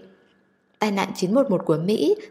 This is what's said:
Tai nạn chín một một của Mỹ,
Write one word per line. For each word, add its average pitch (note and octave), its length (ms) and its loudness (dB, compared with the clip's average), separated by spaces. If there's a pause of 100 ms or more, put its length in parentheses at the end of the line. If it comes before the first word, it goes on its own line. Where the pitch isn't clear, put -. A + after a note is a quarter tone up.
(800)
Tai G#3+ 120 0
nạn G3 240 -2
chín F#3 200 0
một C4+ 160 2
một F3+ 140 0
của D#3 140 2
Mỹ, G#3+ 360 0 (160)